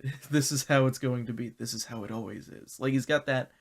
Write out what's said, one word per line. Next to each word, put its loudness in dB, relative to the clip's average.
<laughs> -18
this 4
is 0
how 6
it's 0
going 0
to -4
be. -6
This -8
is -6
how -8
it -8
always -8
is. -18
Like, 0
he's 2
got 2
that 0